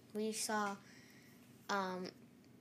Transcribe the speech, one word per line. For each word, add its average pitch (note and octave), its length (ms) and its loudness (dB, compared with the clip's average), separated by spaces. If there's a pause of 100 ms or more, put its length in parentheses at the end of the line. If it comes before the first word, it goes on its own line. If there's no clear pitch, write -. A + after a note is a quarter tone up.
(140)
we G#3+ 180 2
saw, G#3 440 2 (920)
um, F#3 380 2 (540)